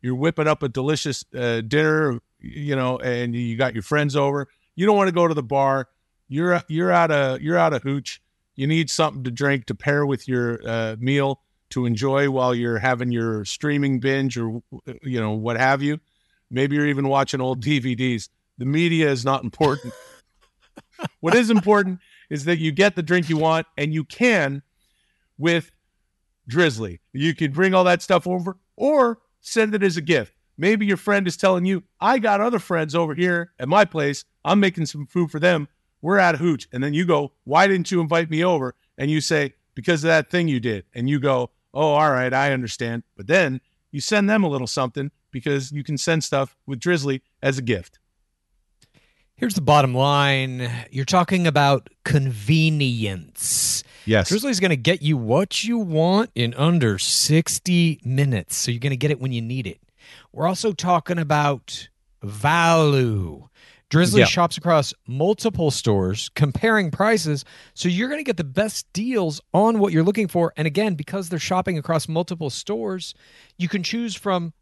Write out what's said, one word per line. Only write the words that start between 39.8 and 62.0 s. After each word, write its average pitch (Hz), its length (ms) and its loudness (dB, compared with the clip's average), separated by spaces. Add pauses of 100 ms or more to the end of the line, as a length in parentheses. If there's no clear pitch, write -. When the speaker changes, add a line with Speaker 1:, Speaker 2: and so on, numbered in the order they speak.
Speaker 1:
of 160 60 2
that 160 220 4
thing 175 180 2
you 131 120 0
did." 110 240 -4 (100)
And 123 160 -2
you 147 100 0
go, 127 300 0 (240)
"Oh, 147 180 0
all 151 180 4
right, 127 220 0
I 139 200 2
understand." 120 500 -4 (160)
But 95 80 -14
then 143 340 0 (300)
you 143 100 -8
send 202 300 0
them 214 140 4
a 170 40 0
little 135 200 -2
something 139 420 -4 (200)
because 139 420 -4
you 143 120 -8
can 147 140 -4
send 160 260 0
stuff 135 400 -2
with 135 160 -10
Drizzly 143 420 -2 (200)
as 135 160 0
a 135 40 -8
gift. 110 360 -4 (1400)
Speaker 2:
Here's 247 160 -2
the 190 60 -2
bottom 139 340 4
line. 135 760 0 (200)
You're 135 140 -6
talking 180 420 2
about 139 440 2 (140)
convenience. 131 1800 -2 (220)
Speaker 1:
Yes. 107 220 4
Speaker 2:
Drizzly's 214 320 0
gonna 180 160 2
get 151 260 0
you 151 160 0
what 123 440 0
you 233 140 -2
want 185 580 0
in 117 200 -2
under 135 440 2
sixty 165 1040 0
minutes. 127 540 -2
So - 140 -4
you're 120 100 -4
gonna 135 160 -2
get 147 140 -2
it 131 100 -4
when 131 120 -6
you 117 100 -4
need 120 240 -6
it. - 140 -12 (520)
We're 156 140 -2
also 185 260 0
talking 175 460 0
about 147 680 -2 (340)